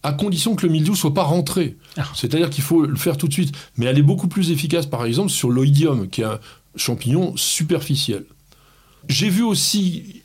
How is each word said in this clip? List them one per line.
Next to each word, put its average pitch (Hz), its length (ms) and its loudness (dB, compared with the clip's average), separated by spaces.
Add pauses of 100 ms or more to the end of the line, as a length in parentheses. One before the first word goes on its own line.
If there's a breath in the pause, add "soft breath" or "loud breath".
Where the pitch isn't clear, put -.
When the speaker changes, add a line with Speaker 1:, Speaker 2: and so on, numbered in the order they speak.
Speaker 1:
à 147 100 0
condition 196 440 0
que 185 100 0
le 165 60 4
mildiou 160 240 2
soit 156 180 0
pas 190 80 2
rentré. 165 540 0 (200 loud breath)
Speaker 2:
Ah. 143 80 -2 (100)
Speaker 1:
C'est-à-dire 147 360 0
qu'il 143 140 -4
faut 170 200 4
le 147 120 -2
faire 165 200 -2
tout 151 120 -2
de 139 40 -2
suite. 180 220 0 (220 loud breath)
Mais 117 100 0
elle 131 120 4
est 147 40 6
beaucoup 185 260 4
plus 175 220 0
efficace, 151 360 0
par 123 180 -4
exemple, 139 260 0
sur - 200 0
l'oïdium, 135 580 2
qui 113 140 -4
est - 20 0
un 107 160 -6 (340 loud breath)
champignon 156 640 -2
superficiel. 147 880 -2 (840 soft breath)
J'ai 139 220 0
vu 190 120 2
aussi 196 840 -2